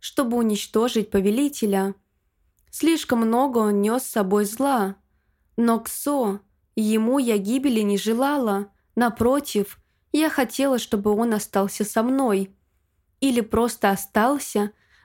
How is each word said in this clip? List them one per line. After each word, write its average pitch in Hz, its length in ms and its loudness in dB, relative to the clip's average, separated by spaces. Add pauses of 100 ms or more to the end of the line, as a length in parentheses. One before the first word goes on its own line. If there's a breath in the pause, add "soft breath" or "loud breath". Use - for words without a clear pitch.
чтобы 240 360 -2
уничтожить 220 720 0
повелителя. 196 840 0 (760)
Слишком 294 500 0
много 240 380 2
он 208 220 2
нёс 226 220 0
с - 80 -10
собой 208 360 2
зла. 214 500 -2 (600)
Но 226 220 2
Ксо, 226 640 -4 (360)
ему 220 420 0
я 233 200 0
гибели 233 420 0
не 202 180 0
желала. 226 760 -2 (240)
Напротив, 233 840 0 (320)
я 302 200 2
хотела, 269 480 0
чтобы 214 320 -2
он 220 240 2
остался 202 500 -2
со 220 180 -2
мной. 233 480 0 (720)
Или 247 220 2
просто 226 480 0
остался – 214 840 0 (320 soft breath)